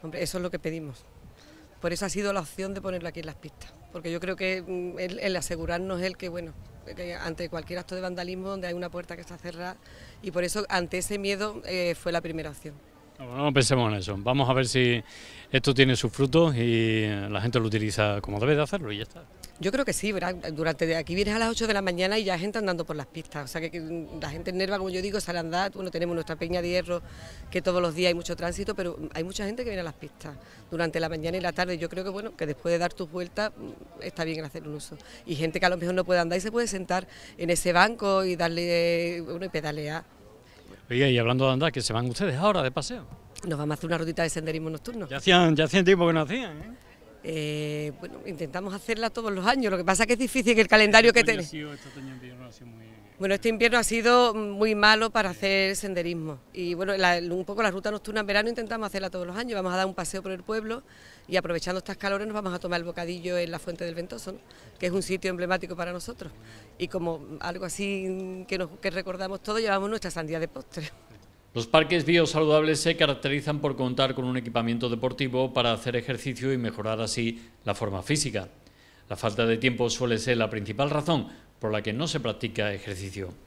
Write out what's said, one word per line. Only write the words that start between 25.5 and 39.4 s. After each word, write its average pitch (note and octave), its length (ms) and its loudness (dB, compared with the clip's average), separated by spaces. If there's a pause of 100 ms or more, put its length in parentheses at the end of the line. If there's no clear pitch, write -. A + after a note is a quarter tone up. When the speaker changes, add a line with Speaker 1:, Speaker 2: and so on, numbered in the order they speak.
Speaker 1:
Bueno, F#3+ 200 -8
tenemos F3 220 -2
nuestra D#3+ 220 -4
peña E3+ 260 -2
de F3 60 -2
hierro, F3 340 0 (480)
que F3+ 120 -2
todos F3+ 200 2
los E3 140 0
días F3+ 140 4
hay F3 60 4
mucho E3+ 200 -6
tránsito, F3 400 -4
pero F3+ 240 -6 (140)
hay D#3+ 100 -4
mucha F#3+ 220 -6
gente A#3+ 180 -4
que A#3+ 60 -6
viene G3 100 -6
a E3+ 60 -6
las D3+ 80 -8
pistas D3+ 420 -16 (340)
durante E3 300 -2
la D#3+ 80 -2
mañana E3 300 -4
y - 20 -2
la F3 140 -2
tarde. F3+ 240 -2
Yo E3 100 -4
creo F3+ 160 -6
que, F#3+ 60 -4
bueno, G#3 260 -8
que - 100 -4
después D3+ 280 -2
de E3+ 60 4
dar F3 140 2
tus F3 160 -8
vueltas, F3+ 460 -6
mm, - 480 -16
está F3 220 -6
bien D#3+ 180 -4
hacer D#3 240 -12
un D3 80 -10
uso. D3 220 -12 (280)
Y E3 100 -4
gente D#3+ 260 -2
que F#3 40 2
a F3 40 6
lo F3+ 80 0
mejor F3 180 -2
no F#3 80 2
puede F3+ 160 4
andar E3+ 180 0
y F#3 40 0
se G#3+ 100 -4
puede A#3 160 0
sentar F#3 400 -2 (300)
en E3+ 120 -4
ese F3 220 2
banco G3 540 4
y F3+ 100 0
darle, E3+ 840 0
bueno, E3+ 240 -8